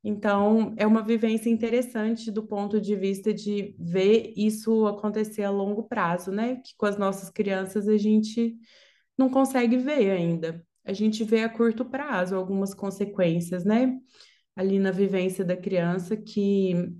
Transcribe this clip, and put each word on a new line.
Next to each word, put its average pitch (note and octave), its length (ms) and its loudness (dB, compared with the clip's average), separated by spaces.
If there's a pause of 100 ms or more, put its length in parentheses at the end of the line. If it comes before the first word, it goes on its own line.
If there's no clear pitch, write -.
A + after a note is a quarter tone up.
Então, G#3 760 2
é G#3+ 100 2
uma A3 160 4
vivência A3+ 460 0
interessante A3+ 800 -2
do G#3 100 -4
ponto G#3 380 -2
de G3 160 -2
vista G3 380 -2
de G3+ 440 -6
ver F#3+ 580 2
isso G#3+ 520 2
acontecer G#3+ 560 -2
a G3+ 80 0
longo G3+ 320 -2
prazo, F#3 480 -2
né? A3+ 240 -2
Que - 220 -20
com G#3+ 80 -2
as G3+ 120 0
nossas G3 320 -4
crianças G3 580 -2
a G#3+ 100 4
gente G#3+ 580 0 (600)
não C4 120 4
consegue C4 480 2
ver B3+ 320 2
ainda. E3+ 560 -2 (200)
A G3 80 -6
gente G#3+ 300 0
vê A3 200 2
a A3+ 60 -2
curto A3+ 340 0
prazo G#3+ 520 -2
algumas G3 380 -2
consequências, F#3 920 -2
né? B3+ 320 2 (580)
Ali G3 240 2
na G3 100 2
vivência F#3 540 0
da F3 120 0
criança, F3+ 600 -2
que G3+ 580 0 (260)